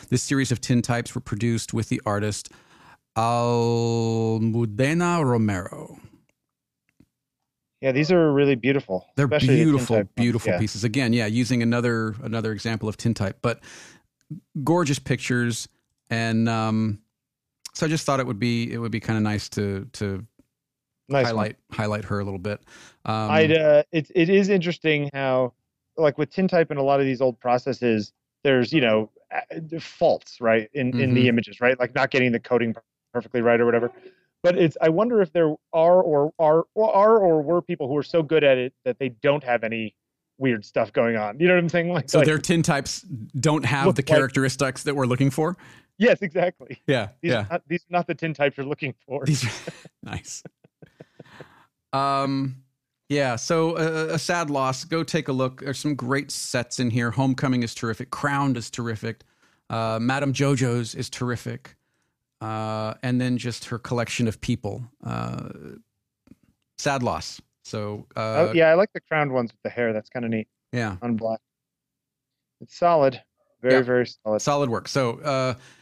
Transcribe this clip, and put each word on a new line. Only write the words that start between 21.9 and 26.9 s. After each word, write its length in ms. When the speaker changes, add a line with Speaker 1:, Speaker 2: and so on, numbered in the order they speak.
Speaker 1:
her 160
a 40
little 140
bit. 220
Um, 240
Speaker 2:
I'd, 220
uh, 300
it, 220
it 140
is 220
interesting 640
how, 400
like, 220
with 120
tintype 400
and 80
a 40
lot 180